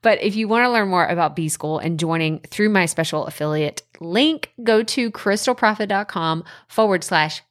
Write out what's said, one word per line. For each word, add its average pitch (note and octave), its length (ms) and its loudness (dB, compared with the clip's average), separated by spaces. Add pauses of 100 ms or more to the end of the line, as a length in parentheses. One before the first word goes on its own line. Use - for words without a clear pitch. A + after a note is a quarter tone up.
But A3 180 4
if G3+ 140 0
you A3 120 -2
wanna A#3+ 240 2
learn G#3 180 0
more F3+ 180 2
about E3 280 0
B-School D#3 440 -4
and D#3+ 200 -4
joining D#3+ 420 -2
through - 280 0
my F#3+ 160 4
special D#3+ 400 -2
affiliate D3+ 560 -4 (180)
link, B3+ 520 0 (100)
go A3 220 4
to A#3 260 -2
crystalprofit G#3+ 800 0
dot G3+ 200 -2
com D#3+ 360 -2 (240)
forward G3 360 2
slash D#3 480 0